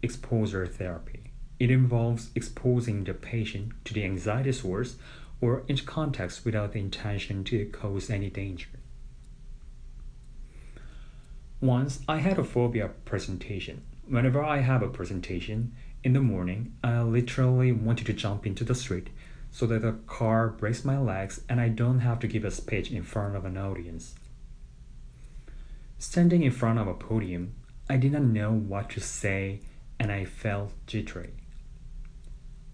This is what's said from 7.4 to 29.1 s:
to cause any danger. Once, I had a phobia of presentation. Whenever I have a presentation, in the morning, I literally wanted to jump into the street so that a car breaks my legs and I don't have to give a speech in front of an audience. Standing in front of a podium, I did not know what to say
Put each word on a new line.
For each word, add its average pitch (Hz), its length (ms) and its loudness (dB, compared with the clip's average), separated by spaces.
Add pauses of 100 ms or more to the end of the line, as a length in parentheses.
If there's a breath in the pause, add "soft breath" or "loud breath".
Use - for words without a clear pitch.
to 104 220 2
cause 98 440 -4
any 101 180 0
danger. 98 400 -6 (3000 loud breath)
Once, 123 460 2
I 156 120 2
had 185 200 4
a 135 60 2
phobia 117 420 2
of - 180 -10
presentation. 95 800 -4 (240)
Whenever 131 380 4
I 151 140 2
have 127 240 4
a 95 60 0
presentation, 95 840 -2 (300 loud breath)
in 131 100 6
the 139 80 6
morning, 98 600 0
I 117 180 4
literally 127 720 6
wanted 113 340 2
to 110 60 2
jump 104 340 -2
into 101 180 0
the 123 100 2
street 90 340 -2 (420 loud breath)
so - 160 0
that 110 180 2
a 110 80 4 (160)
car 113 400 4
breaks 110 360 0
my 139 140 4
legs 98 500 0
and 120 120 4
I 117 80 4
don't 120 320 4
have 117 200 4
to 117 60 0
give 110 180 0
a 95 60 0
speech - 400 -2
in 90 140 -2
front 101 320 -2
of 92 80 -2
an 92 120 -4
audience. 85 600 -6 (1800 loud breath)
Standing 175 440 6
in 135 80 6
front 113 300 2
of 101 80 2
a 87 60 -2
podium, 92 600 -2 (340)
I 135 80 4
did 135 160 6
not 147 100 4
know 110 300 4
what 101 380 0
to 104 100 -6
say 98 600 -2 (400 loud breath)